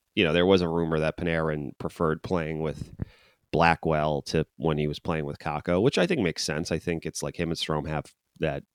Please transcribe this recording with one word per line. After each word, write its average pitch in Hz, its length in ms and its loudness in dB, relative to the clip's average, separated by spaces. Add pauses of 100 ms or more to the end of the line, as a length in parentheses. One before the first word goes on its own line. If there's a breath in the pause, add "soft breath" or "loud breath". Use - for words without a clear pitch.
(140)
you 104 100 2
know, 78 80 2
there 87 140 6
was 95 160 6
a 87 60 2
rumor 82 300 0
that 78 200 0
Panarin 80 580 -2
preferred 80 460 -2
playing 80 400 -2
with 73 320 -6 (580 loud breath)
Blackwell 78 720 2
to 80 240 0 (100)
when 76 220 0
he 76 100 0
was 73 100 -6
playing 78 280 -4
with 71 120 -8
Kakko, 87 440 0
which 135 160 2
I 180 80 4
think 175 160 0
makes 82 200 -2
sense. 78 300 -4
I 82 60 0
think 82 260 -4
it's - 180 -8
like 73 160 -6
him 82 120 -2
and 82 80 -4
Strome 76 280 -2
have 78 280 -6 (260)
that 76 240 -2 (100)